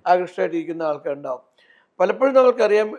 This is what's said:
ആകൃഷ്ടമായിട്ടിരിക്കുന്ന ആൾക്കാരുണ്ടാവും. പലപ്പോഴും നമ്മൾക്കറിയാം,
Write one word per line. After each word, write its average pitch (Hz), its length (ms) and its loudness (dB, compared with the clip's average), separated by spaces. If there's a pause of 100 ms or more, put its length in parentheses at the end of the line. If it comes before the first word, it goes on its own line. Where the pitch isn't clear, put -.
ആകൃഷ്ടമായിട്ടിരിക്കുന്ന 170 760 -2
ആൾക്കാരുണ്ടാവും. 143 560 -6 (600)
പലപ്പോഴും 214 340 0
നമ്മൾക്കറിയാം, 214 640 2